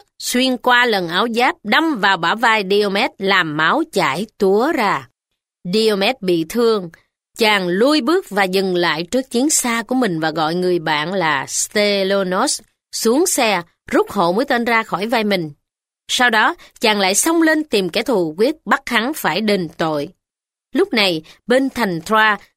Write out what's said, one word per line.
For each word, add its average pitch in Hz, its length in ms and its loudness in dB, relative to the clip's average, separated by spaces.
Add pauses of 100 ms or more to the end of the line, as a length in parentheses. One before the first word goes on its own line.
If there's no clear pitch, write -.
(180)
xuyên 254 380 -2
qua 247 300 2
lần 190 220 0
áo 185 260 0
giáp, 254 280 0
đâm 285 380 0
vào 196 160 2
bả 170 180 0
vai 220 360 0
Diomed 208 480 0
làm 185 380 0
máu 175 260 2 (100)
chảy 165 340 -2 (120)
túa 214 340 2
ra. 190 360 -2 (640)
Diomed 214 480 0
bị 175 280 0
thương, 220 420 0 (480)
chàng 208 300 2
lui 254 320 2
bước 339 300 -2
và 196 120 0
dừng 190 320 0
lại 170 360 -2
trước 262 200 -2
chiến 262 200 0
xa 233 320 -2
của 240 120 -6
mình 202 260 0
và 160 100 -2
gọi 160 240 -2
người 180 240 0
bạn 156 340 -2
là 151 340 0
Stelonos 196 1120 -2 (320)
xuống 262 340 0
xe, 214 360 0 (280)
rút 403 200 0
hộ 175 220 2
mũi 226 120 0
tên 240 200 -2
ra 226 180 0
khỏi 202 240 -6
vai 233 180 0
mình. 185 260 -2 (580)
Sau 247 220 2
đó, 226 240 2 (260)
chàng 214 200 2
lại 190 140 2
xông 330 280 2
lên 311 220 2
tìm 202 240 -2
kẻ 202 140 -2
thù 180 360 0
quyết 269 260 2
bắt 233 220 0
hắn 247 280 -2
phải 175 260 -2
đền 202 280 0
tội. 156 400 -4 (640)
Lúc 381 180 0
này, 190 300 2 (240)
bên 262 240 2
thành 190 300 -4
Thra 214 380 2 (180)